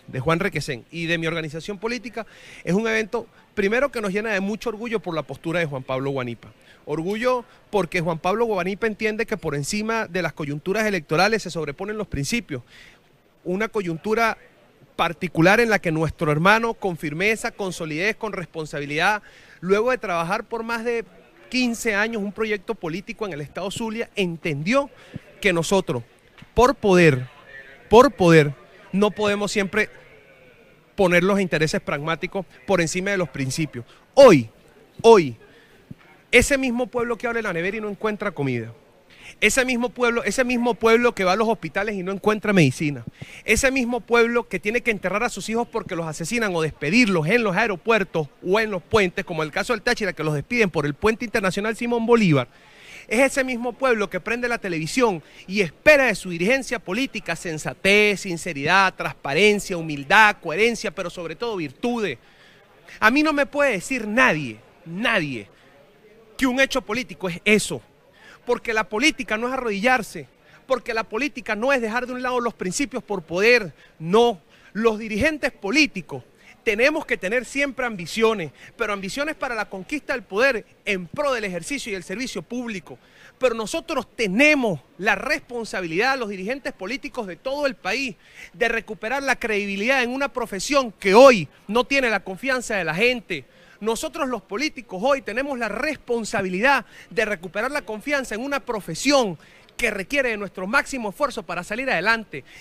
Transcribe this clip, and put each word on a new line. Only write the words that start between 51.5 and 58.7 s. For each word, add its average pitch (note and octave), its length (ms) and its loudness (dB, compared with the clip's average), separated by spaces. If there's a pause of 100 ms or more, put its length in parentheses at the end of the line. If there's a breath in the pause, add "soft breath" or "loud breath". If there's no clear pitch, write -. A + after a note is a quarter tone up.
Simón A#3+ 280 -2
Bolívar, G3 440 4 (600 loud breath)
es A3 120 2
ese C4+ 240 2
mismo B3 280 -4
pueblo A3+ 380 0
que F#3 80 -4
prende A#3 300 -4
la A#3 100 -2
televisión F3 640 0 (240 loud breath)
y G3 140 -2
espera C4+ 460 4
de G#3 100 0
su - 140 -10
dirigencia A3+ 500 -2
política G#3+ 560 -6
sensatez, F#3+ 840 0
sinceridad, F3 720 0